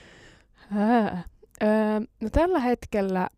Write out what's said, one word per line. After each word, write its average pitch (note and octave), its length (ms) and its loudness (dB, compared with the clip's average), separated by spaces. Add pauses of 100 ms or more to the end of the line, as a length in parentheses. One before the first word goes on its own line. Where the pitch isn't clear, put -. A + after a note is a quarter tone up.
(760)
Ää, G#3 460 2 (400)
ö, G#3+ 40 2 (540)
no A3 120 -6
tällä E4+ 280 2
hetkellä G3 760 -2